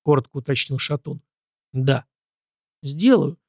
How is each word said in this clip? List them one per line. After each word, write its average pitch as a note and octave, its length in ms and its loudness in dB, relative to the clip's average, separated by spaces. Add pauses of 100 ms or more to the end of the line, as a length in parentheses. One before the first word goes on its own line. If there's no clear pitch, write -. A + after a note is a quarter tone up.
коротко C#3+ 360 0
уточнил C3 420 -4
Шатун. D3+ 420 -6 (500)
"Да". C3 340 0 (760)
"Сделаю. E3 560 2 (120)